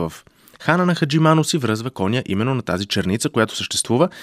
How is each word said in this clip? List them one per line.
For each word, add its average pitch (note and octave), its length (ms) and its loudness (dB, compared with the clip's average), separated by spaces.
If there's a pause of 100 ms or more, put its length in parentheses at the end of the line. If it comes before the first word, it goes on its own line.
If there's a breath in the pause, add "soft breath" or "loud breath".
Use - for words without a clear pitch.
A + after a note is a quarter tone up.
в - 160 -14 (360 soft breath)
хана F3+ 260 2
на F3 80 2
Хаджи D#3 240 0
Мано, D#3+ 260 4
си E3 140 -2
връзва A#2 320 -2
коня G#2+ 360 -2
именно A2+ 280 0
на B2 80 -2
тази F#2 240 -4
черница, G#2+ 420 -2
която A2 280 0
съществува B2+ 520 0 (140 loud breath)